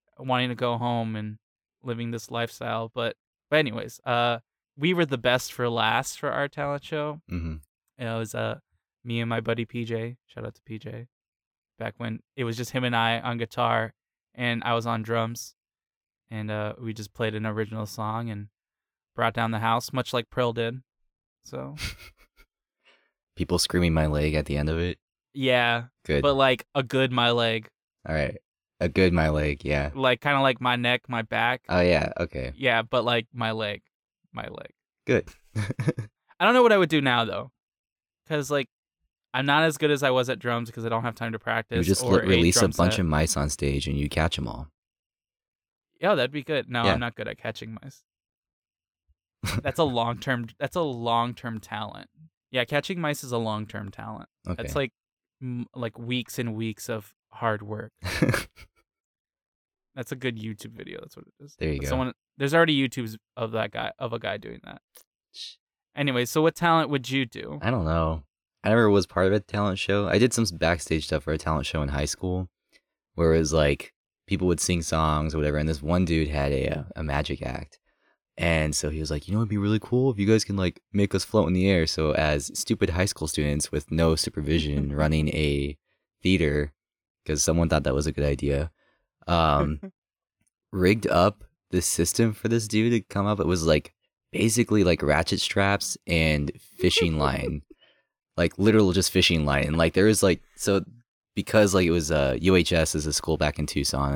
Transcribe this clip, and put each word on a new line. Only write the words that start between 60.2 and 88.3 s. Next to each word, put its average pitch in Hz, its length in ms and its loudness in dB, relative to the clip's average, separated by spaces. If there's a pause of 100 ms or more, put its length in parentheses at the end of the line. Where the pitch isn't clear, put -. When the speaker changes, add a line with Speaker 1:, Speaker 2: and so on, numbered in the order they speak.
Speaker 1:
YouTube 110 340 -12
video. - 280 -14
That's - 160 -20
what - 100 -20
it - 180 -20
is. - 140 -20
Speaker 2:
There - 140 -2
you 139 60 -4
Speaker 1:
But - 60 -6
Speaker 2:
go. - 40 -4
Speaker 1:
someone, 131 240 -2 (240)
there's 139 180 -2
already 165 220 6 (100)
YouTubes 113 300 -8 (200)
of 113 160 -6
that 110 180 -2
guy, 113 280 -6
of 120 140 -8
a 117 60 -4
guy 104 180 -6
doing - 280 -14
that. - 180 -20 (500)
Speaker 2:
Sh- - 220 -16 (400)
Speaker 1:
Anyway, 131 320 0
so 156 160 0
what 165 120 4
talent 165 360 2
would 135 180 -4
you 135 160 0
do? 73 380 -10
Speaker 2:
I 117 80 -2
don't 104 160 0
know. 80 360 0 (400)
I 98 60 0
never 110 220 6
was 101 160 6
part 92 220 2
of 98 40 4
a 104 80 2
talent 101 380 -2
show. 101 300 0
I 95 100 4
did 120 160 4
some 117 80 2
s-, 101 80 0
backstage 82 560 0
stuff 78 160 -2
for 78 100 -4
a 80 60 0
talent 78 260 -2
show 80 160 -4
in 71 80 -2
high 71 160 -2
school 92 460 -4 (640)
where 82 200 4
it 82 40 6
was, 78 160 0
like, 73 400 0 (320)
people 92 220 -2
would 85 120 2
sing 85 220 0
songs 78 520 0
or 78 40 -2
whatever, 73 180 0
and 78 120 0
this 76 120 -2
one 87 240 2
dude 80 240 0
had 71 240 -2
a, 67 160 0 (120)
uh, - 20 -8 (140)
a 80 60 -8
magic 76 380 -4
act. - 380 -10 (580)
And 78 400 0
so 73 140 -4
he 78 100 -4
was 78 100 -6
like, 73 160 -6
"You 87 60 -6
know, 110 80 2
it'd 113 80 -2
be 104 80 -2
really 104 220 2
cool 127 320 0
if 104 80 -2
you 98 80 0
guys 110 180 4
can, 101 140 -4
like, 90 240 -2 (100)
make 101 220 2
us 92 100 0
float 107 240 2
in 92 60 2
the 92 160 4
air." 85 160 4
So 78 260 0
as 76 460 0
stupid - 320 0
high 90 160 2
school - 220 -4
students 73 440 -2
with 78 180 -4
no 80 260 4
supervision 73 760 -2
Speaker 1:
<laughs> - 20 -4
Speaker 2:
running 78 340 2
a 71 500 -2 (440)
theater, 73 520 2 (500)
'cause 76 180 -2
someone 85 280 2
thought 76 140 2
that 67 100 0
was 73 120 0
a 73 60 -2
good 71 140 -2
idea, 71 440 0 (560)